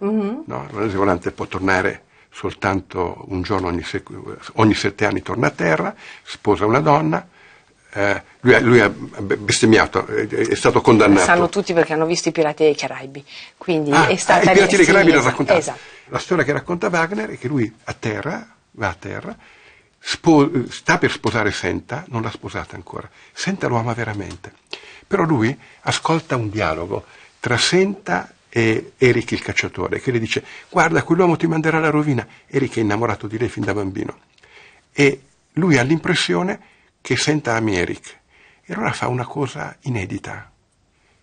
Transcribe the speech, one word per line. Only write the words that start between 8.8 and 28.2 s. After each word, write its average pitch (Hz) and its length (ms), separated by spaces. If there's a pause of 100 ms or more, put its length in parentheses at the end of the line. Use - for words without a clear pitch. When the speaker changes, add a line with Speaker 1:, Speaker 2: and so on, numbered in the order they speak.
Speaker 2:
be-, - 480
bestemmiato, 107 680
è, 107 200
è 113 280
stato 117 260
condannato. 101 440
Speaker 1:
Sanno 175 240
tutti 196 240
perché 160 200
hanno 160 140
visto 170 220
i - 20
Pirati 156 320
dei 147 120
Caraibi, 135 480 (340)
quindi 156 340
Speaker 2:
Ah, 147 160
Speaker 1:
è 190 100
stata 180 240
Speaker 2:
eh, 185 100
i - 20
Pirati 190 220
dei 180 100
Speaker 1:
sì, 156 60
Speaker 2:
Caraibi 165 200
l'ha 156 60
Speaker 1:
esatto, 123 140
Speaker 2:
raccontato. 151 280
Speaker 1:
esatto. 143 200 (280)
Speaker 2:
La 127 120
storia 165 240
che 127 80
racconta 175 380
Wagner 180 400
è - 100
che - 80
lui 123 240 (140)
a 110 80
terra, 127 540 (240)
va 107 180
a 82 60
terra, 101 400 (640)
spo-, 151 500 (220)
sta - 260
per - 140
sposare 110 400
Senta, 92 580
non 113 140
l'ha 113 80
sposata - 440
ancora. - 320 (240)
Senta 180 360
lo 123 100
ama 117 160
veramente. 101 600 (520)
Però 190 180
lui 139 320 (260)
ascolta 156 540
un 113 140
dialogo 95 560 (340)
tra 120 180
Senta 185 760 (160)